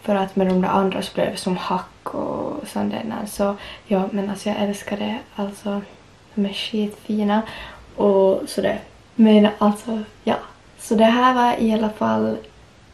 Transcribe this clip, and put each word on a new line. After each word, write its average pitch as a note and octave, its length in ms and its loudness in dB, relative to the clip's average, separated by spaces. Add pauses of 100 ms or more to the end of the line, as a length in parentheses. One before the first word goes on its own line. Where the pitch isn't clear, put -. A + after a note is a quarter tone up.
För G#3 120 0
att F#3+ 220 -2
med F#3+ 100 2
de F#3 160 2
där F#3+ 60 0
andra G3 340 0
så - 120 -10
blev G#3 160 0
det - 60 -8
som F#3 200 -2
hack - 580 -6
och - 540 -6
sånt G#3 240 -4
där A3 120 -6
innan. G#3 220 -8
Så G3+ 300 -2 (300)
ja, F#3+ 240 0
men G3+ 200 -4
alltså G3+ 180 -8
jag G#3 100 -4
älskar G3+ 380 -4
det. G#3 220 -6 (160)
Alltså, G3+ 480 -6 (520)
de G3+ 120 0
är G3+ 60 -4
skitfina G#3 880 -2 (540)
och G3 500 4
sådär. - 340 -2 (340)
Men G#3+ 340 8 (100)
alltså, G#3+ 440 0 (220)
ja. - 120 0 (420)
Så - 160 -2
det A3 100 6
här B3 300 4
var A#3+ 280 2
i A3 100 2
alla G#3+ 180 0
fall A3 460 -2 (580)